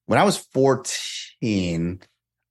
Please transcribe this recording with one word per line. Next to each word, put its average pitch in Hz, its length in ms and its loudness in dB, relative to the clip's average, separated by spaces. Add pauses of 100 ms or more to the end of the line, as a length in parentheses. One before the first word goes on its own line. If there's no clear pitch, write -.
when 127 140 2
I 185 40 6
was 202 120 2
fourteen, 98 1600 -2 (500)